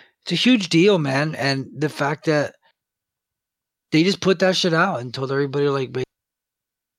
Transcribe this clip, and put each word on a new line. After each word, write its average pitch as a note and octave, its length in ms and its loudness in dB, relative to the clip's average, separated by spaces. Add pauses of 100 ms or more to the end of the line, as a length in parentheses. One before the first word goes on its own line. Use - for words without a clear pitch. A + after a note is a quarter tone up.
(220)
It's - 80 -12
a F3 60 -2
huge G#3+ 320 2
deal, F3+ 320 4
man. C#3+ 340 -2
And C3+ 320 -2 (100)
the D3 120 -2
fact C#3+ 380 -6
that D3+ 280 0 (1400)
they D#3 140 4
just F#3+ 160 0
put F#3 180 2
that F#3 180 2
shit F3+ 160 -2
out E3 280 0
and B2 120 -12
told C3+ 200 -6
everybody, C#3+ 360 -2
like, C3+ 240 -4
"Ba-, B2+ 120 -4 (960)